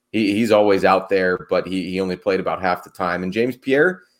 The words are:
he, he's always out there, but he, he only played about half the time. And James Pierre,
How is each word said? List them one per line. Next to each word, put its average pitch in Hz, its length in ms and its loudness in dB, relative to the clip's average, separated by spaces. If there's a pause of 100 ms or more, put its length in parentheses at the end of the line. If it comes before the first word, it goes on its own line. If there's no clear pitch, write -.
(120)
he, 104 240 0
he's 110 160 0
always 104 340 4
out 95 240 2
there, 92 400 -2
but 90 160 0
he, 90 240 -6
he 92 100 -4
only 92 160 -2
played 95 240 -2
about 87 220 -4
half 90 220 -2
the - 80 -20
time. 90 320 -4
And 92 100 -6
James 120 240 -2
Pierre, 156 460 0 (160)